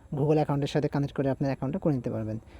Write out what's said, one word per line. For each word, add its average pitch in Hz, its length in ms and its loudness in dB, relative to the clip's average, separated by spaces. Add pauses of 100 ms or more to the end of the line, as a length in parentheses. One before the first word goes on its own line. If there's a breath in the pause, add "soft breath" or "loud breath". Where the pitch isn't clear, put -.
(180 loud breath)
Google 151 240 4
অ্যাকাউন্টের 143 320 0
সাথে 147 220 2
কানেক্ট 143 220 -2
করে 135 180 0
আপনার 139 160 0
অ্যাকাউন্টটা 135 320 -4
করে 160 160 2
নিতে 117 160 -6
পারবেন। 110 220 -4 (220 loud breath)